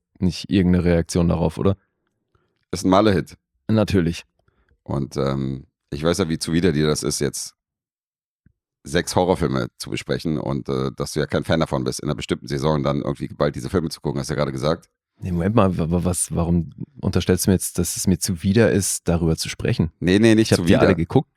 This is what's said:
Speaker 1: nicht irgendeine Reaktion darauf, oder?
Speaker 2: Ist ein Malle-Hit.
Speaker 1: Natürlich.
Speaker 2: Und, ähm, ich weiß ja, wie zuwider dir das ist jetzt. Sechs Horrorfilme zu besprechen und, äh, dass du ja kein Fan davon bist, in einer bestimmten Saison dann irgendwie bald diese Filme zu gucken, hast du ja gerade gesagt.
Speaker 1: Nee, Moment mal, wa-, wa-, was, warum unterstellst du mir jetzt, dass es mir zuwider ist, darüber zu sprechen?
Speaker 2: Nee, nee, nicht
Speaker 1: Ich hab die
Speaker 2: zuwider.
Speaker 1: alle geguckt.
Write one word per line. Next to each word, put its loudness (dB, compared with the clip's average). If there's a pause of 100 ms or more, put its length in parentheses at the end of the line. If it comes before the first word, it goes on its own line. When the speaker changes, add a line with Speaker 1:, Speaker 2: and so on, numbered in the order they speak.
(200)
Speaker 1:
nicht -4
irgendeine 2
Reaktion 2
darauf, 0
oder? 0 (920)
Speaker 2:
Ist -4
ein 2
Malle-Hit. 4 (320)
Speaker 1:
Natürlich. 0 (580)
Speaker 2:
Und, -6
ähm, -4 (260)
ich -8
weiß 2
ja, 0
wie -2
zuwider 2
dir 2
das 0
ist -4
jetzt. -6 (1300)
Sechs -2
Horrorfilme 0 (100)
zu -14
besprechen -4
und, -6
äh, -2
dass -6
du -2
ja 0
kein -2
Fan 0
davon -2
bist, -4
in -8
einer -2
bestimmten -6
Saison 0
dann 0
irgendwie -4
bald -2
diese -8
Filme 0
zu -12
gucken, -4
hast -6
du -6
ja -4
gerade 0
gesagt. -4 (320)
Speaker 1:
Nee, -8
Moment 0
mal, 2
wa-, -2
wa-, 0
was, -2
warum 0 (300)
unterstellst 0
du 4
mir 4
jetzt, -4
dass -4
es -6
mir 2
zuwider 2
ist, -2
darüber 2
zu -6
sprechen? -2
Speaker 2:
Nee, 4
nee, 6
nicht 4
Speaker 1:
Ich 6
hab -2
die 6
Speaker 2:
zuwider. 4
Speaker 1:
alle 4
geguckt. 0